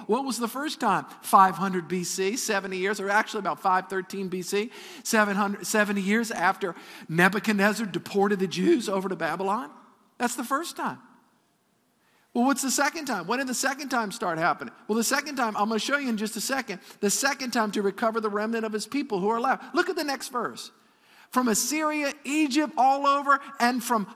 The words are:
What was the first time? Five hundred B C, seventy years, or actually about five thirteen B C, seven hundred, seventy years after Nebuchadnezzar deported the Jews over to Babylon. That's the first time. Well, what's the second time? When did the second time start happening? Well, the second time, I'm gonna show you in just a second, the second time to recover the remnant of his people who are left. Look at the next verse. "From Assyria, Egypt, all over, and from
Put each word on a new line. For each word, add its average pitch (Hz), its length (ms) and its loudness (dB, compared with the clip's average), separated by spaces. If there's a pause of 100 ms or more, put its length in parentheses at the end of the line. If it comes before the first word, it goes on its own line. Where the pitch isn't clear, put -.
What 269 200 2
was 233 120 -4
the 233 100 -2
first 277 300 -6
time? 190 280 2 (160)
Five 190 320 8
hundred 180 340 -2
B 180 160 -2
C, 190 320 -2
seventy 196 400 -2
years, 202 240 -2
or 196 80 -4
actually 214 300 0
about 175 220 -4
five 185 280 2
thirteen 190 400 -6
B 180 140 -4
C, 208 280 -2 (320)
seven 208 320 4
hundred, 202 320 0
seventy 208 360 2
years 220 280 2
after 185 440 0 (340)
Nebuchadnezzar 196 800 4
deported 202 520 0
the 185 100 0
Jews 196 380 2
over 196 220 -2
to 185 80 -6
Babylon. 190 540 -2 (480)
That's 240 160 0
the 262 100 -6
first 294 320 -4
time. 233 220 -6 (1400)
Well, 240 120 4
what's 269 160 2
the 269 80 -2
second 294 340 0
time? 202 220 -6
When 240 140 0
did 277 60 -4
the 254 80 -4
second 269 360 -4
time 226 200 -2
start 175 280 -4
happening? 147 340 0 (160)
Well, 214 80 2
the 226 80 2
second 277 320 -2
time, 226 180 0
I'm 208 140 2
gonna 226 100 0
show 269 200 0
you 277 100 -4
in 226 80 0
just 214 180 -4
a 208 60 -6
second, 233 400 -4 (200)
the 202 100 2
second 269 400 -2
time 214 220 2
to 214 100 0
recover 220 380 0
the 214 100 0
remnant 220 340 -2
of 220 80 -4
his 214 140 -4
people 240 340 -4
who 202 80 2
are 226 100 2
left. 254 360 -2
Look 349 160 2
at 320 60 -4
the 330 60 -2
next 277 280 -6
verse. 185 400 -6 (600)
"From 254 180 2
Assyria, 302 680 0 (100)
Egypt, 294 540 0
all 277 280 4
over, 277 320 4 (220)
and 247 240 2
from 220 320 0